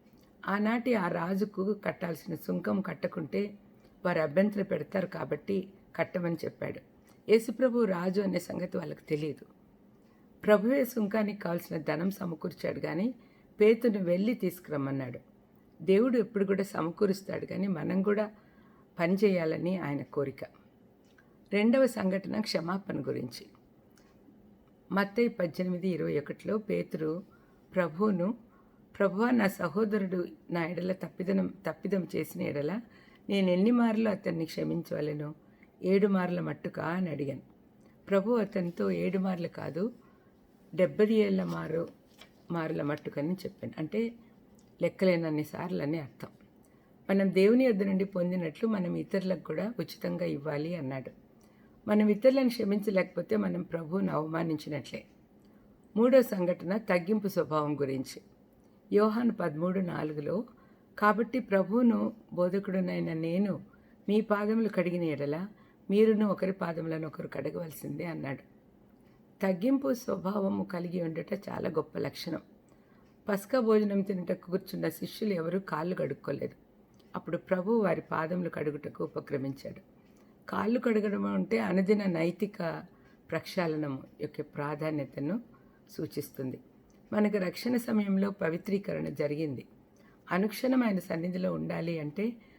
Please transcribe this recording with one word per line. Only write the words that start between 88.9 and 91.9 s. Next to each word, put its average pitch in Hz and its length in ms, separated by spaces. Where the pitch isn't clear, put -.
జరిగింది. 147 560
అనుక్షణం 226 520
ఆయన 202 160
సన్నిధిలో 180 540
ఉండాలి 165 460